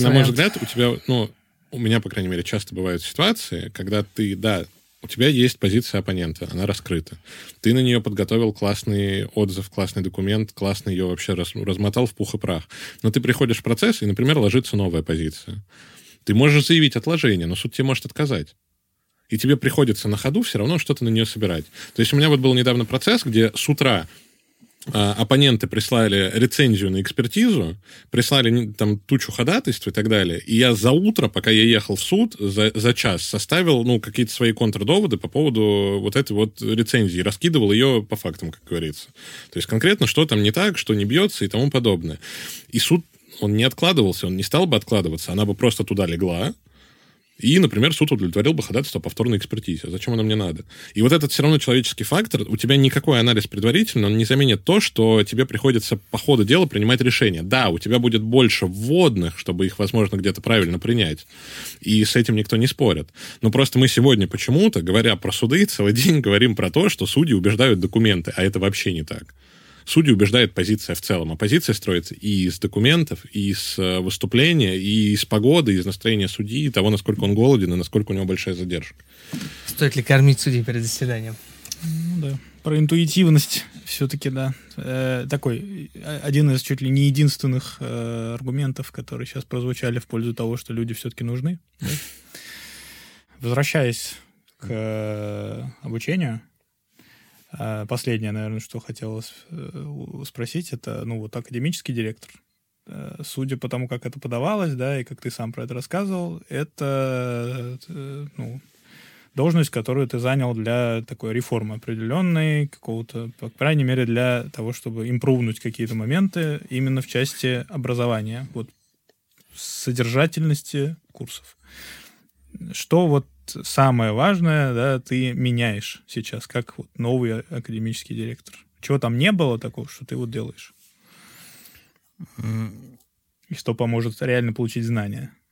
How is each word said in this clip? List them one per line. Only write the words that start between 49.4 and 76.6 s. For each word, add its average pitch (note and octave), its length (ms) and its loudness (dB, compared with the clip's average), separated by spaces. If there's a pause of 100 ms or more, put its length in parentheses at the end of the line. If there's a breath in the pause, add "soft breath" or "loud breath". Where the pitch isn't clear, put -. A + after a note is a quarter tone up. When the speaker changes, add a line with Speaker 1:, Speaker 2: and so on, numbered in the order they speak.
Speaker 2:
А - 20 -10
зачем A#2 240 -4
оно A2+ 80 0
мне G#2+ 140 0
надо? F2+ 280 -4 (300 loud breath)
И G#2 80 2
вот B2 100 6
этот D3+ 200 2
все - 100 0
равно D3+ 160 6
человеческий B2 460 0
фактор, E3 380 0
у - 140 -2
тебя B2 200 4
никакой C3+ 420 4
анализ A2+ 300 4
предварительный, A#2 580 2
он G#2 100 2
не A2+ 80 2
заменит B2+ 400 2
то, F#3 140 4
что A2 460 4
тебе A#2 200 0
приходится A#2 520 0 (160)
по - 60 -4
ходу B2+ 260 4
дела D#3 220 6
принимать A2 340 0
решение. A2 420 2
Да, A2 280 2
у E2 100 -2
тебя A#2 180 0
будет A#2 240 2
больше A2+ 440 4
вводных, G#2+ 720 0
чтобы F#2 300 -2
их, F2+ 140 -6
возможно, G2+ 360 0
где-то F#2+ 260 -2
правильно F#2 360 2
принять. G2 480 -2 (540 loud breath)
И G#2+ 240 2
с - 100 0
этим A#2+ 220 4
никто G#2+ 200 0
не A#2 120 2
спорит. D#2+ 400 0 (340 loud breath)
Но A2+ 80 2
просто B2+ 300 2
мы C3 80 6
сегодня A#2 400 4
почему-то, E3 520 2
говоря G2+ 360 2
про F#2+ 160 -4
суды, D3+ 320 2
целый G#2+ 280 2
день C#3 280 4
говорим G#2+ 340 2
про G2 160 -2
то, F3 180 2
что - 180 -2
судьи D3 280 2
убеждают G#2 460 4
документы, F#2+ 560 2
а F#2 80 2
это F#2+ 160 0
вообще G2 320 0
не E2 100 -4
так. - 320 -12 (520 soft breath)
Судьи D3+ 280 6
убеждает G#2 400 4
позиция G#2 400 -2
в - 80 -6
целом, E2+ 300 -2
а D#2+ 40 -6
позиция A2 380 0
строится F2 400 -4
и G2 320 -2
из E2+ 120 -4
документов, B2+ 600 0 (160)
и G2+ 160 -2
из, - 280 -6
э, F#2 220 0
выступления, G2 800 2
и G#2 340 2
из - 140 -2
погоды, A#2 480 4
и - 20 4
из F2+ 80 0
настроения G2 420 0
судьи, A2 380 -6